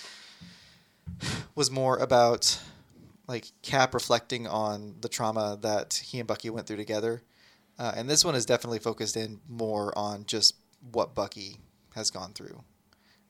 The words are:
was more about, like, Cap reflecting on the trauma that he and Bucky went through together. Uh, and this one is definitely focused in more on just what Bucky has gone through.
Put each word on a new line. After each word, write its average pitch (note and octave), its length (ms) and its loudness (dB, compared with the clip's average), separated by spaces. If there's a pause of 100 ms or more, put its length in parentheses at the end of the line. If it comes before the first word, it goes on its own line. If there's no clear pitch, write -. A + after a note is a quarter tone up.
(1600)
was C#3+ 160 2
more C3 260 2
about, A#2+ 600 6 (680)
like, A#2+ 240 -8 (100)
Cap C3 320 4
reflecting A#2 540 0
on G#2 540 -2
the A#2 80 -4
trauma A2 520 0
that G#2+ 340 0 (100)
he B2+ 140 -8
and A#2 80 -6
Bucky A2 220 -4
went A2 180 -6
through G#2+ 100 -6
together. A2 460 -2 (560)
Uh, A#2 160 -2
and A#2 140 -4
this D3 160 6
one D#3+ 100 2
is A#2+ 100 0
definitely A#2+ 340 2
focused A2 380 -4
in A2 300 -6
more A2 500 -2
on G#2 280 -4
just G#2+ 300 2 (360)
what A2 240 0
Bucky G2+ 420 -6 (380)
has A2 160 -2
gone F#2 220 -10
through. - 300 -14 (680)